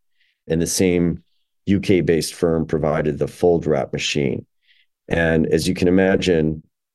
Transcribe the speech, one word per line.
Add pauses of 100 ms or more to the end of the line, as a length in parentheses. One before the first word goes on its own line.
(460)
and
the
same (400)
U
K
based
firm
provided
the
fold
wrap
machine. (640)
And
as
you
can
imagine, (320)